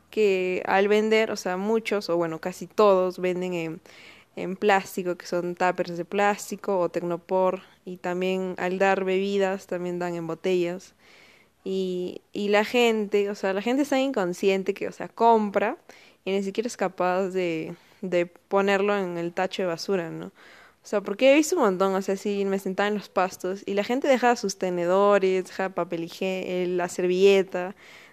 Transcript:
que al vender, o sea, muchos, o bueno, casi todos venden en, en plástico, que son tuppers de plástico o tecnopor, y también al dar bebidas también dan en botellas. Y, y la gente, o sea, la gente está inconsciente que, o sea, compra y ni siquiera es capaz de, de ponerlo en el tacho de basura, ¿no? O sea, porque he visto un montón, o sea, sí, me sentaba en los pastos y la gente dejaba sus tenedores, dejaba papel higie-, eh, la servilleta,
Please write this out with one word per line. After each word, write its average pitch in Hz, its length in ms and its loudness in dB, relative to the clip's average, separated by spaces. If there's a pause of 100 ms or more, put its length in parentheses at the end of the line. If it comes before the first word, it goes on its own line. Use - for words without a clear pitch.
(100)
que 185 560 2
al 196 220 4
vender, 220 420 4
o 214 60 -6
sea, 185 200 -4
muchos, 208 520 -2
o 170 80 0
bueno, 165 240 -2
casi 180 260 -8
todos 185 520 4
venden 180 360 -2
en, 165 260 -6 (560)
en 180 200 -6
plástico, 190 600 0
que - 100 -18
son 175 280 -4
tuppers 180 420 -2
de 170 80 -6
plástico 202 760 -2
o 170 100 0
tecnopor, 185 760 -2 (220)
y 180 140 -12
también 185 600 -4
al 180 200 -4
dar 190 260 2
bebidas 190 640 0
también 175 320 -6
dan 175 160 -4
en 170 120 -6
botellas. 175 680 -4 (680)
Y, 185 580 -4 (100)
y 202 160 -2
la 208 160 4
gente, 214 680 2
o 208 40 -6
sea, 190 180 -2
la 196 100 -2
gente 254 200 0
está 269 180 0
inconsciente 190 760 0
que, - 140 -8
o 185 40 -8
sea, 180 160 -12
compra 220 680 2 (480)
y 190 80 -4
ni 196 100 0
siquiera 196 240 -4
es 240 100 -10
capaz 185 520 0
de, 175 460 -4 (260)
de 175 260 0
ponerlo 196 720 0
en 180 220 -4
el 170 140 -4
tacho 190 300 -4
de 180 60 -2
basura, 165 420 -4
¿no? 160 180 -10
O - 600 -20
sea, 202 140 -2
porque 208 300 4
he - 20 6
visto 311 220 4
un 320 60 2
montón, 190 320 2
o 190 60 0
sea, 196 160 -2
sí, 202 300 -4
me 196 120 0
sentaba 196 300 -2
en 208 60 -2
los 202 160 -6
pastos 190 560 -4
y 196 80 -4
la 202 100 0
gente 269 240 0
dejaba 240 280 4
sus 196 200 -6
tenedores, 185 880 2
dejaba 190 300 -6
papel 170 300 -4
higie-, 185 420 -6
eh, 180 220 -2
la 180 200 -2
servilleta, 185 880 4 (380)